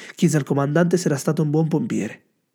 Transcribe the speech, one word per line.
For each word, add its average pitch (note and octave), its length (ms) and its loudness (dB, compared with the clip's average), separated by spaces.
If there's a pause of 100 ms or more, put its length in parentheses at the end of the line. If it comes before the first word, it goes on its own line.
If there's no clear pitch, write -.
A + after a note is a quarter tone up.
(160)
chiese D#3 220 2
al C#3 60 0
comandante D3 520 2
se F3 120 0
era D3 100 0
stato D#3 240 -2
un D3+ 80 0
buon D#3 180 2
pompiere. A2+ 560 -4 (320)